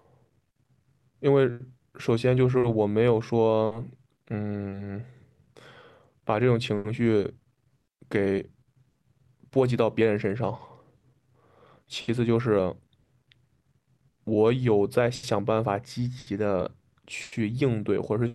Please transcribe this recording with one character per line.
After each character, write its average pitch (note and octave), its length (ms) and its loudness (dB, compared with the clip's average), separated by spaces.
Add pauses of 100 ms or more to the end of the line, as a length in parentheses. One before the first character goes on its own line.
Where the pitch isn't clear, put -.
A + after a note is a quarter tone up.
(1200)
因 C#3 120 2
为 C3+ 180 4 (460)
首 - 180 0
先 B2 220 2
就 B2+ 100 4
是 B2+ 180 2
我 A2 220 2
没 G#2+ 180 2
有 A#2 140 4
说， A2 560 2 (540)
嗯， G2+ 720 -8 (1200)
把 G#2+ 160 -2
这 A#2 60 0
种 A#2+ 160 4
情 G#2 320 -4
绪 A2+ 400 0 (800)
给 G2 360 0 (1040)
波 C3 160 2
及 B2 80 0
到 A2+ 140 2
别 A2 160 0
人 G#2+ 140 2
身 G#2+ 180 -2
上。 G#2 180 -4 (1300)
其 - 260 -8
次 A#2 140 0
就 A2+ 120 2
是 G#2 360 0 (1500)
我 A2 280 4
有 A#2 340 2
在 A#2+ 240 0
想 G#2+ 320 -4
办 A2 220 0
法 G2+ 140 -2
积 - 280 -8
极 B2 300 -8
地 G2+ 340 -2 (360)
去 - 420 -6
应 A#2+ 340 -2
对 G2+ 160 0
或 G#2 200 -2
者 A#2+ 80 0
是 A#2+ 80 -4